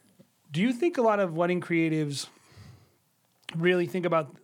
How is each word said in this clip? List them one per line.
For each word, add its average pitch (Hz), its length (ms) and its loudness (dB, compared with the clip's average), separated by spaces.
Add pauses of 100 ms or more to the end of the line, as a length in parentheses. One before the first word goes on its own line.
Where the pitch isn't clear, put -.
(520)
do 156 80 -2
you 247 120 2
think 339 260 -2
a 254 40 2
lot 214 180 4
of 175 160 0
wedding 175 240 0
creatives 156 640 -2 (1300)
really 175 300 2
think 180 200 -4
about 160 380 0